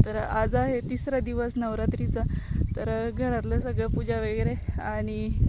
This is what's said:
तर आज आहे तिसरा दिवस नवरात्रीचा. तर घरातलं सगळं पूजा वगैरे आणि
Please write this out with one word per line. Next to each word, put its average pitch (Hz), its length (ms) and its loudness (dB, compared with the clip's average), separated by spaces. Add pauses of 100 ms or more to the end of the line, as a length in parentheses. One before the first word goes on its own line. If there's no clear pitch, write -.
तर 214 120 -4
आज 220 380 0
आहे 254 260 2
तिसरा 262 400 -2
दिवस 240 360 -2
नवरात्रीचा. 226 680 0 (540)
तर 220 340 -2
घरातलं 233 500 0
सगळं 240 260 -2
पूजा 226 320 -2
वगैरे 220 360 0 (260)
आणि 214 500 -4 (180)